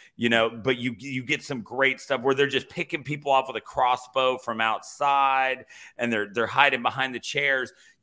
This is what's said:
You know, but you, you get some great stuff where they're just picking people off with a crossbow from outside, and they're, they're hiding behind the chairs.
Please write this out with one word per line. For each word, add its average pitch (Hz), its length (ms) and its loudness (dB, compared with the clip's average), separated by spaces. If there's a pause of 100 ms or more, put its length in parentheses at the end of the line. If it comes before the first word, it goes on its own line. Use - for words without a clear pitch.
(160)
You 117 140 0
know, 113 200 4
but 117 280 -2
you, 120 220 -4
you 131 240 -8
get 143 180 -2
some 131 200 -6
great 131 380 0
stuff 127 220 -2
where 135 140 4
they're 139 100 4
just 135 240 -2
picking 139 340 -8
people 143 280 -4
off 131 160 4
with 117 100 -8
a 104 40 -6
crossbow 127 760 0
from 113 240 -4
outside, 135 1040 0 (320)
and 120 160 0
they're, 104 180 -2
they're 113 140 0
hiding 131 380 4
behind 127 320 -2
the 110 40 -6
chairs. 135 540 -2 (300)